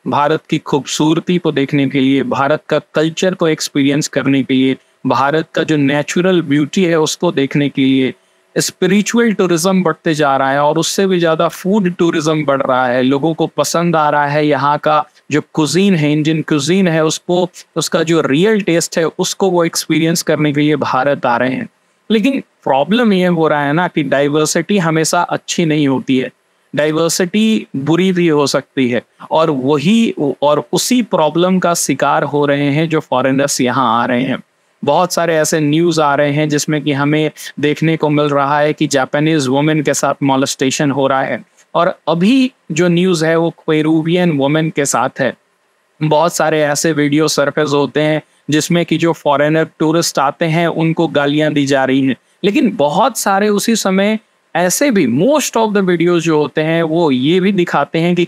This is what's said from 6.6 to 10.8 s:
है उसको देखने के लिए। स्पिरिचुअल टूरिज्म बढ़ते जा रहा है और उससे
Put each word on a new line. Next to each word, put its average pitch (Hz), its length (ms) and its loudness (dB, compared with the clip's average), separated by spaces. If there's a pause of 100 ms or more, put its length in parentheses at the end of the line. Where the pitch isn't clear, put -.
है 165 160 0
उसको 156 320 -2
देखने 143 380 0
के 135 160 0
लिए। 131 280 2 (420)
स्पिरिचुअल 208 800 0
टूरिज्म 185 500 0
बढ़ते 160 300 -2
जा 143 240 2
रहा 135 140 0
है 139 120 0
और 151 140 0
उससे 180 300 -2